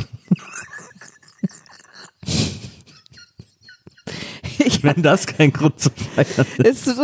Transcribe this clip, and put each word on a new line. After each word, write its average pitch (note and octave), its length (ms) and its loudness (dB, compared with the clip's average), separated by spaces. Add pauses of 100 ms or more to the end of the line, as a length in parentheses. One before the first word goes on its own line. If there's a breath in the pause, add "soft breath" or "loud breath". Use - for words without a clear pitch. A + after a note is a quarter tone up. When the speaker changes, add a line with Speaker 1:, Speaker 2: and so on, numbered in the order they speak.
Speaker 1:
<laughs> - 60 -6 (4000 loud breath)
Speaker 2:
Ich C#4+ 240 0
Speaker 1:
Wenn C#3+ 200 2
das D#3 240 4
kein D3+ 260 4
Grund - 280 0
zu - 100 0
feiern - 560 -2 (120)
ist. C4 300 2
Speaker 2:
Es B3 80 -2
tut - 80 -6